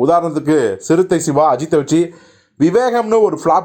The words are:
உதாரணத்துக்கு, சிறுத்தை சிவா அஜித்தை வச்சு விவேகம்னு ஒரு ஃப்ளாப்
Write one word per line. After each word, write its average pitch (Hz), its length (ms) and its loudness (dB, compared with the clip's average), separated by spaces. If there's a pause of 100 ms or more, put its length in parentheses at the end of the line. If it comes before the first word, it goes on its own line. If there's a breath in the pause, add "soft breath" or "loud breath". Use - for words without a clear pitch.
உதாரணத்துக்கு, 151 680 0
சிறுத்தை 170 440 0
சிவா 147 360 0
அஜித்தை 156 200 -4
வச்சு 156 380 -2 (440 loud breath)
விவேகம்னு 226 640 0
ஒரு 202 240 0
ஃப்ளாப் 165 200 2